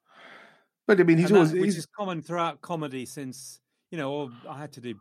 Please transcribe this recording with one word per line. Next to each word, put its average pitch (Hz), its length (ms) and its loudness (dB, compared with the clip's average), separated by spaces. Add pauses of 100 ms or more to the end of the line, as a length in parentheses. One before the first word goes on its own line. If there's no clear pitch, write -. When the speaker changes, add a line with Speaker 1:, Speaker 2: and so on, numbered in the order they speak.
(880)
Speaker 1:
But 202 120 6
I 180 40 8
mean, 165 140 6
he's 175 100 2
Speaker 2:
And 202 100 6
Speaker 1:
always, 160 140 6
Speaker 2:
that, 180 80 -2
which 190 60 2
Speaker 1:
he's 196 140 0
Speaker 2:
is 156 80 -14
common 185 340 -8
throughout 165 400 -6
comedy 143 440 -8
since, - 540 -16 (320)
you 175 60 -10
know, 139 160 -6
oh, 143 180 -8 (180)
I 143 80 -14
had 147 160 -14
to 123 80 -20
do 120 200 -10